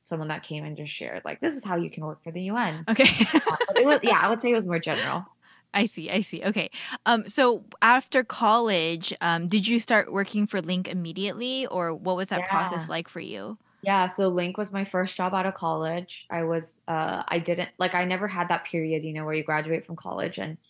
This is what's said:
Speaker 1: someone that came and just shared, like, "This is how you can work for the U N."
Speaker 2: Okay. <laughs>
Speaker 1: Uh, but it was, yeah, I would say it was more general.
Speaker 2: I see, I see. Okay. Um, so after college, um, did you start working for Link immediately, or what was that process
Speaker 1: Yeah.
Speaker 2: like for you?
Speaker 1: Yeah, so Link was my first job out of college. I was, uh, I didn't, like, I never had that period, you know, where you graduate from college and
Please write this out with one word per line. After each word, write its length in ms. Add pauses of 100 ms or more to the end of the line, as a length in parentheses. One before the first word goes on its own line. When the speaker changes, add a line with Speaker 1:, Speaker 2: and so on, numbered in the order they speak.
Speaker 1:
someone 280
that 140
came 220
and 120
just 160
shared, 320
like, 160
"This 160
is 80
how 120
you 140
can 140
work 180
for 100
the 100
U 140
N." 320
Speaker 2:
Okay. 160
<laughs> 360 (100)
Speaker 1:
Uh, 60 (120)
but 100
it 80
was, 160
yeah, 180
I 80
would 120
say 100
it 40
was 120
more 120
general. 480 (460)
Speaker 2:
I 140
see, 240
I 100
see. 240
Okay. 260 (340)
Um, 240
so 360 (180)
after 400
college, 960
um, 280
did 180
you 140
start 320
working 340
for 140
Link 280
immediately, 800
or 280
what 220
was 120
that 160
process 440
Speaker 1:
Yeah. 0
Speaker 2:
like 200
for 120
you? 380 (240)
Speaker 1:
Yeah, 240
so 220
Link 280
was 160
my 120
first 320
job 180
out 120
of 80
college. 760
I 140
was, 440
uh, 400
I 100
didn't, 400
like, 160
I 100
never 240
had 200
that 160
period, 400
you 80
know, 120
where 100
you 100
graduate 400
from 120
college 420
and 200 (120)